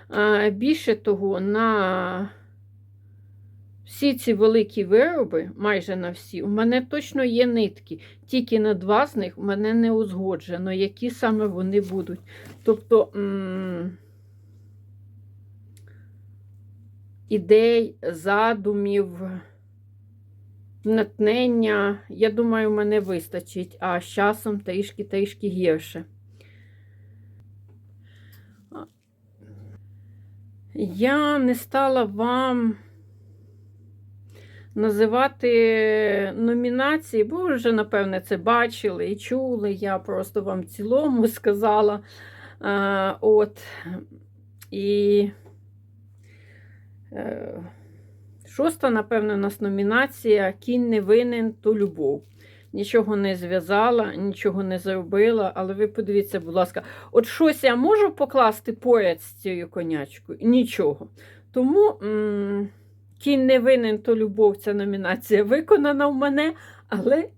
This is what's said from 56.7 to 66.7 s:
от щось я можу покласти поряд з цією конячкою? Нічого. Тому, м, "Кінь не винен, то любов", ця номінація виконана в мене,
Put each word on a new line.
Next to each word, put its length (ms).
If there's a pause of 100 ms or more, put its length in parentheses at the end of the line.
от 140
щось 380
я 120
можу 340
покласти 640
поряд 500
з 100
цією 360
конячкою? 720
Нічого. 680 (440)
Тому, 500
м, 640 (520)
"Кінь 260
не 120
винен, 400
то 180
любов", 400
ця 180
номінація 720
виконана 640
в 60
мене, 400 (340)